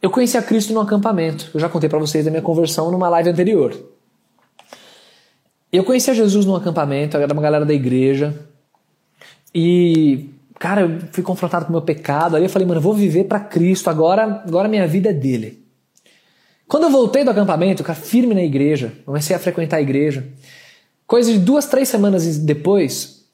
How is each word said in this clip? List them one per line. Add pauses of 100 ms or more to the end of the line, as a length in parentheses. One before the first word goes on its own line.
Eu
conheci
a
Cristo
num
acampamento.
Eu
já
contei
pra
vocês
da
minha
conversão
numa
live
anterior. (2000)
Eu
conheci
a
Jesus
num
acampamento,
era
uma
galera
da
igreja. (1200)
E, (300)
cara,
eu (120)
fui
confrontado
com
o
meu
pecado.
Aí
eu
falei,
"Mano,
eu
vou
viver
pra
Cristo,
agora,
agora
minha
vida
é
dele." (1000)
Quando
eu
voltei
do
acampamento,
cara,
firme
na
igreja, (140)
comecei
a
frequentar
a
igreja. (760)
Coisa
de
duas,
três
semanas
depois,